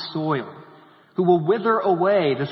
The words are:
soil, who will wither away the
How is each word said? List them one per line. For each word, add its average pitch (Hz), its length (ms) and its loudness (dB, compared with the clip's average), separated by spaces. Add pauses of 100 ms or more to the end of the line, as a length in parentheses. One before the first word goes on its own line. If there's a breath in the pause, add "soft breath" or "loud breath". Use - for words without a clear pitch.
(120)
soil, 156 420 -4 (640 loud breath)
who 185 80 0
will 175 220 4
wither 226 340 0
away 180 580 2
the 139 140 -4